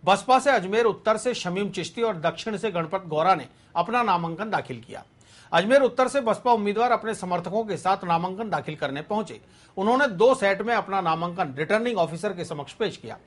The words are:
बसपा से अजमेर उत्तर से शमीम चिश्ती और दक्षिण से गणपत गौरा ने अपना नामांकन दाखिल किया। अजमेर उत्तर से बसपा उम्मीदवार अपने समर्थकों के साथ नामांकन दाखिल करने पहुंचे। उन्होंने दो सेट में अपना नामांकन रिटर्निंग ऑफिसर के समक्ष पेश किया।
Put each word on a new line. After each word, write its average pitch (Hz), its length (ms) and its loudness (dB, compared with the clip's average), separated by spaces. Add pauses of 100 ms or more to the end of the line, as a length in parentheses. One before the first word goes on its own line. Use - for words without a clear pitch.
बसपा 202 340 4
से 269 120 2
अजमेर 214 340 2
उत्तर 214 320 2
से 240 160 -2
शमीम 190 360 -4
चिश्ती 190 320 -6
और 214 180 0
दक्षिण 170 380 -4
से 208 140 -4
गणपत 175 360 -4
गौरा 160 280 4
ने 131 120 -8 (280)
अपना 226 280 0
नामांकन 175 460 -2
दाखिल 135 300 -4
किया। - 240 -16 (500)
अजमेर 214 280 6
उत्तर 254 260 2
से 277 140 0
बसपा 226 300 0
उम्मीदवार 214 400 2
अपने 226 220 -2
समर्थकों 180 500 -4
के 196 140 -4
साथ 190 260 0
नामांकन 185 460 -2
दाखिल 156 260 -4
करने 139 260 -4
पहुंचे। 170 400 -6 (360)
उन्होंने 247 300 2
दो 220 280 4
सेट 240 260 0
में 233 140 0
अपना 196 260 -2
नामांकन 170 560 -2
रिटर्निंग 214 400 0
ऑफिसर 170 360 -2
के 175 120 -8
समक्ष 147 280 -10
पेश 185 240 -4
किया। 107 300 -14